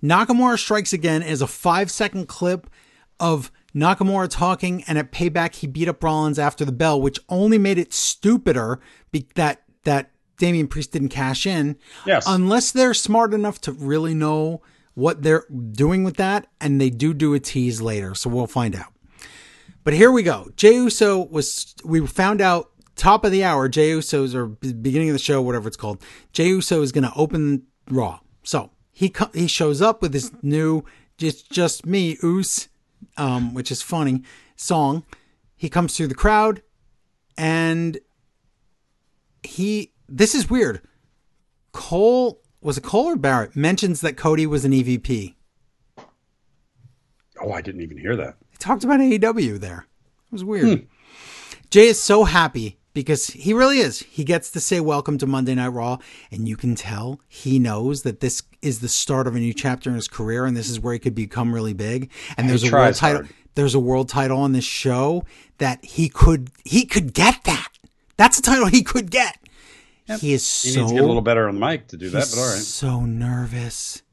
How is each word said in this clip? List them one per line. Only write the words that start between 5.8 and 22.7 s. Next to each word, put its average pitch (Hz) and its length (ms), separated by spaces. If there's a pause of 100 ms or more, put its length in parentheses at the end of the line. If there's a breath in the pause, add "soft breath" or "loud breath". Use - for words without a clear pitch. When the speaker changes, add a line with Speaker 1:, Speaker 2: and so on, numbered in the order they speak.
Speaker 1:
up 170 160
Rollins 156 380
after 147 240
the 139 80
bell, 127 280
which 135 280
only 208 280
made 196 220
it 170 140
stupider 135 880 (320 soft breath)
be-, 143 240
that, 151 260 (220)
that 139 260 (280)
Damian 175 280
Priest 147 240
didn't 139 200
cash 131 360
in. 151 300 (280 loud breath)
Speaker 2:
Yes. 190 220
Speaker 1:
Unless 190 460
they're 254 220
smart 220 380
enough 208 280
to - 100
really 151 420
know 156 500 (320 soft breath)
what 156 280
they're 156 220 (260)
doing 151 320
with 185 140
that, 196 320 (120)
and 139 200
they 131 100
do 139 240
do 147 180
a 143 60
tease 123 420
later, 104 360
so - 120
we'll 120 200
find 117 260
out. 90 180 (920 loud breath)
But 151 100
here 214 160
we 240 140
go. 123 320
Jey 220 180
Uso 214 480
was, 147 640
we 160 240
found 196 320
out 180 300 (260)